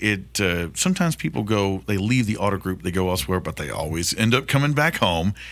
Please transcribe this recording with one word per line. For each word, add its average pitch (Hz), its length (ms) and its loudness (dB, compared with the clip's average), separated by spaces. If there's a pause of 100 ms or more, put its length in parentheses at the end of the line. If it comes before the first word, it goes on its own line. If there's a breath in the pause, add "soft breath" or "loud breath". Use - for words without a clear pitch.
it, 104 400 -2
uh, 87 320 0
sometimes 180 420 0
people 123 280 -4
go, 98 420 0
they 104 120 0
leave 117 280 2
the 107 120 -2
auto 98 200 2
group, 92 240 -4
they 92 100 -2
go 92 180 0
elsewhere, 90 300 0
but - 160 -6
they 76 140 -8
always 80 460 -2
end 110 180 4
up 135 140 0
coming 143 260 2
back 151 240 2
home. 90 360 2 (180 loud breath)